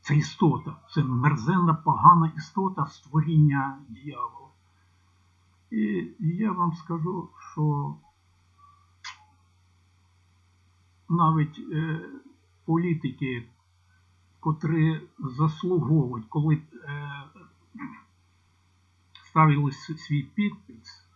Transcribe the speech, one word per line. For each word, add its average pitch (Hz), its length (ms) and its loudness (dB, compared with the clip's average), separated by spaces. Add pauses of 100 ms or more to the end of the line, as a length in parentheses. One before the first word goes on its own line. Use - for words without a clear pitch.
Це 147 140 0
істота, - 600 0 (140)
це 147 140 0
мерзенна, 151 680 2
погана 160 640 6
істота 185 480 -4
створіння 143 920 2 (120)
диявола. - 580 -12 (1200)
І 107 480 -2
я 190 320 -2
вам 175 220 -2
скажу, 170 560 -6 (220)
що 147 440 -2 (3250)
навіть, 160 500 2 (120)
е, 160 380 -6 (560)
політики, 151 840 -2 (920)
котрі 160 600 0 (180)
заслуговують, 143 1080 0
коли, 156 260 2
е, 143 680 -12 (1900)
ставили 147 580 2
с-, 156 260 -12
свій 147 260 -4
підпис - 920 -8